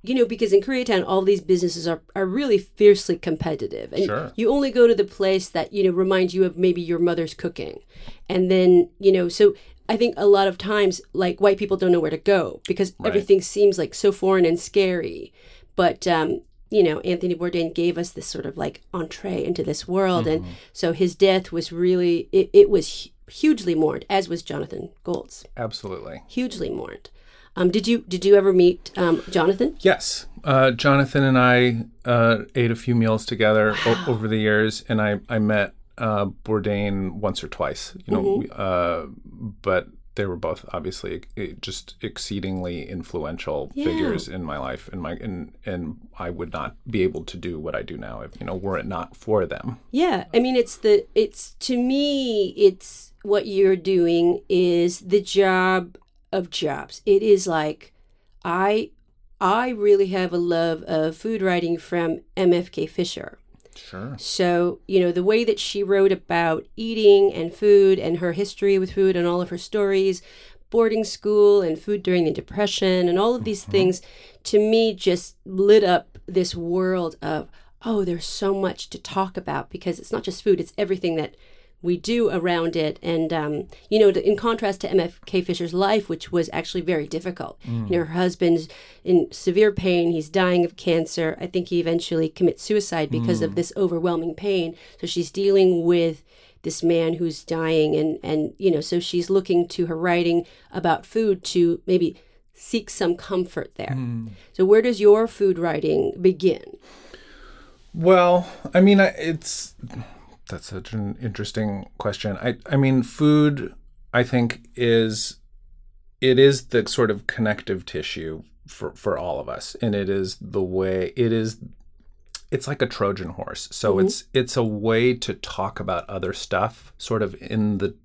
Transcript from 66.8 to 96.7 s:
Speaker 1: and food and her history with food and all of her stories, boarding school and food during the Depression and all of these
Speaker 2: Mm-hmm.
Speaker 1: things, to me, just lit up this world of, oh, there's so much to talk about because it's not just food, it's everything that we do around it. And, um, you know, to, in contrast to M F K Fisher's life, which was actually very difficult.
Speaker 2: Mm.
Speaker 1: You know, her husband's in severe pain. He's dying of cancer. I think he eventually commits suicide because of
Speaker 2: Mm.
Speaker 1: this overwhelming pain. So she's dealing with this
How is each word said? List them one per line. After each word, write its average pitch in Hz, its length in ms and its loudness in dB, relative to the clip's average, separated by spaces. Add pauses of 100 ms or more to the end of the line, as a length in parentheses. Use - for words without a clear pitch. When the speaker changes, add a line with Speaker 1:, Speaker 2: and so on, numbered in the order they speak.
Speaker 1:
and 170 220 -6
food 196 460 6
and 170 180 -2
her 170 140 -2
history 196 480 0
with 190 120 -4
food 190 240 2
and 175 120 0
all 175 120 0
of 180 100 -6
her 180 80 -8
stories, 196 640 0 (480)
boarding 220 340 2
school 208 580 4
and 170 160 -2
food 208 240 -4
during 180 220 2
the 156 80 0
Depression 185 760 -2
and 175 100 0
all 233 180 2
of 220 80 -8
these 208 180 -6
Speaker 2:
Mm-hmm. - 100 -12
Speaker 1:
things, 185 300 2 (400)
to - 160 2
me, 220 340 4
just 180 520 -2
lit 202 400 4
up 180 420 0
this 180 280 -2
world 175 680 -2
of, 156 260 -6 (380)
oh, 208 180 0
there's 170 220 -4
so 196 280 -4
much 185 360 -6
to - 80 -14
talk 190 380 -6
about 147 340 -8
because - 300 -8
it's - 120 -10
not - 120 -6
just - 180 -10
food, 190 180 2
it's 170 160 -8
everything 185 380 -2
that 156 220 -6 (460)
we 175 160 -2
do 226 320 0
around 170 460 -2
it. 156 260 -2
And, 160 280 -2
um, 151 380 -4 (220)
you 214 80 2
know, 208 120 8
to, 180 160 -2
in 202 120 2
contrast 220 420 -2
to - 100 -6
M 185 80 2
F 170 280 -2
K 185 160 -2
Fisher's 170 320 -6
life, 202 340 0
which 165 240 -8
was 170 180 0
actually 165 300 -6
very 156 260 -2
difficult. 180 640 -10
Speaker 2:
Mm. 117 220 -6
Speaker 1:
You - 80 2
know, 165 80 0
her 160 80 -12
husband's 175 560 0 (340)
in 175 280 2
severe 208 380 2
pain. 180 400 0
He's 156 200 -4
dying 180 340 2
of - 120 -6
cancer. 165 600 -2
I - 80 -10
think 180 220 -4
he 175 120 -2
eventually 165 500 -2
commits - 320 0
suicide 180 480 -2
because 165 320 -2
of 196 80 -4
Speaker 2:
Mm. 98 60 -12
Speaker 1:
this 175 200 -2
overwhelming 170 580 -2
pain. 180 400 -2 (240)
So - 80 -10
she's 170 240 -4
dealing 190 540 4
with 165 400 2 (380)
this - 200 -6